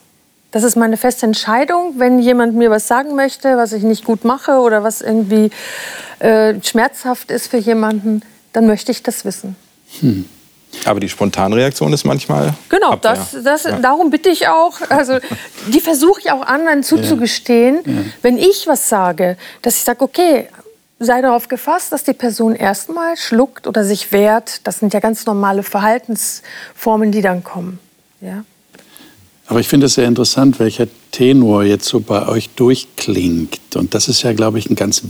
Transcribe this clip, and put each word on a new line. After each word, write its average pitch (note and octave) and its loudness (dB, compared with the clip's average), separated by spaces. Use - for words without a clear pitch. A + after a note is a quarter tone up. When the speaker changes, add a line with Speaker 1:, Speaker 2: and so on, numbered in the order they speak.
Speaker 1:
Das G#3+ -2
ist B3 0
meine A3+ 2
feste B3 -2
Entscheidung. C#4 0
Wenn B3 4
jemand A#3+ 2
mir A#3 4
was G#3+ 0
sagen C#4 0
möchte, C4+ 0
was A#3 0
ich G#3 -4
nicht A3 0
gut A3+ -2
mache C4 0
oder A3 2
was A3 -4
irgendwie, G#3+ 2
äh, A3 4
schmerzhaft B3 -2
ist A#3+ -6
für B3 -2
jemanden, G#3+ 0
dann A3+ 4
möchte G#3+ 0
ich - -8
das - -6
wissen. G3 -10
Speaker 2:
Hm. G2 0
Speaker 3:
Aber G#2 0
die G2 -4
Spontanreaktion A2+ 0
ist C#3+ -2
manchmal D3 -2
Speaker 1:
Genau, F4+ 2
Speaker 3:
Abwehr. A3+ 2
Speaker 1:
das, C4+ -12
das, D4 0
Speaker 3:
Ja. D#4 -4
Speaker 1:
darum C#4 2
bitte D4+ 2
ich - 2
auch, E4 2
also C4 2
Speaker 3:
<laughs> - -18
Speaker 1:
die D4 6
versuche E4 2
ich F4+ -2
auch C4+ -2
anderen D4 2
zuzugestehen, A#3+ 2
Speaker 2:
Ja. - -2
Ja. - -2
Speaker 1:
wenn B3 4
ich F#4+ 2
was D#4 0
sage, F3+ 0
dass A#3+ 0
ich - -4
sage, A#3+ -2
„Okay, D#4 2
sei A#3+ 2
darauf A#3+ 0
gefasst, D#4 -4
dass C#4+ -6
die C4+ 0
Person A3+ -2
erstmal E4 -4
schluckt - -2
oder A3 0
sich G3+ -2
wehrt.“ G#3+ 2
Das G3 -8
sind G3+ 0
ja G#3 0
ganz A3 -2
normale G3+ 0
Verhaltensformen, G#3+ -2
die G#3 0
dann F3+ 0
kommen. F3+ -12
Ja. F#3+ -14
Speaker 2:
Aber A#2 0
ich - -2
finde C#3+ 4
es - 0
sehr B2 4
interessant, B2 2
welcher A2+ 0
Tenor B2 4
jetzt G2+ 2
so A#2 0
bei G#2 -2
euch A2 -2
durchklingt. F#2 -2
Und F2+ -2
das G#2+ -2
ist - 0
ja, A#2 0
glaube A2 0
ich, G#2 -6
ein A2 0
ganz G2+ -2